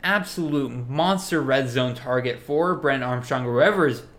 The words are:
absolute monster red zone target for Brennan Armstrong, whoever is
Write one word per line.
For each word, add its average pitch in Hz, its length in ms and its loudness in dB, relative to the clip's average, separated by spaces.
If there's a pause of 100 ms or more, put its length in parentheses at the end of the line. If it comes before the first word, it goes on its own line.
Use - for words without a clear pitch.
absolute 147 840 -2
monster 170 520 0
red 131 280 2
zone 127 260 0
target 127 460 -2
for 165 340 0
Brennan 135 280 0
Armstrong, 123 420 -2
whoever 151 420 4
is 120 160 -2 (160)